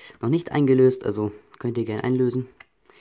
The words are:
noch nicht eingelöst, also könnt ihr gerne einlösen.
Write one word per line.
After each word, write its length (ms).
noch 80
nicht 240
eingelöst, 520
also 280
könnt 200
ihr 60
gerne 180
einlösen. 460